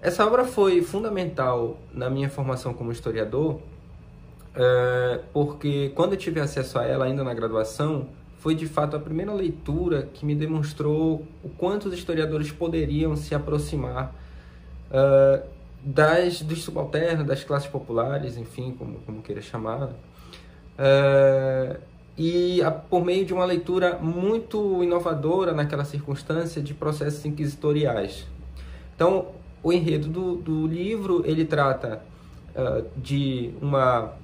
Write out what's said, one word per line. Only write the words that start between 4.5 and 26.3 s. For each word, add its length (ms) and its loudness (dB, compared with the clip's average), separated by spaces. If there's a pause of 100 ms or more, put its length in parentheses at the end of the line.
é, 680 2 (100)
porque 640 0
quando 160 4
eu 40 -2
tive 220 -4
acesso 400 -2
a 60 0
ela 220 0
ainda 180 -2
na 100 -4
graduação, 720 -2 (320)
foi 160 0
de 140 -4
fato 260 0
a 60 -2
primeira 320 -4
leitura 840 -2
que 100 -14
me 120 0
demonstrou 920 0 (160)
o 60 -12
quanto 400 -2
os 60 -4
historiadores 580 -2
poderiam 640 0
se 180 -4
aproximar, 800 -4 (800)
é, 500 8 (400)
das, 600 4
dos 200 -4
subalternos, 640 -2
das 160 -2
classes 240 -2
populares, 680 -2
enfim, 420 -10
como, 200 -10
como 240 -12
queira 180 -8
chamar, 540 -6 (840)
é, 1040 6 (380)
e 440 2
a, 80 4
por 320 0
meio 220 2
de 80 -4
uma 140 2
leitura 520 2
muito 840 0
inovadora 680 2
naquela 320 -2
circunstância 760 -4